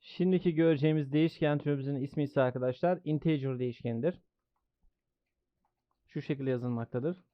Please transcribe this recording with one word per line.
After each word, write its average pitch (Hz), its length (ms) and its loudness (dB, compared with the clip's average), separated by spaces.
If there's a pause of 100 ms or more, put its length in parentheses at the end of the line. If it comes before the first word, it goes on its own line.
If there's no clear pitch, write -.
(180)
Şimdiki 180 380 2
göreceğimiz 156 580 2
değişken 156 440 2
türümüzün 143 380 -2
ismi 143 280 -4
ise 139 180 0
arkadaşlar 127 640 0
integer 143 560 -2
değişkenidir. 123 640 -4 (1900)
Şu - 140 -8
şekilde 139 280 -4
yazılmaktadır. 123 760 -4 (100)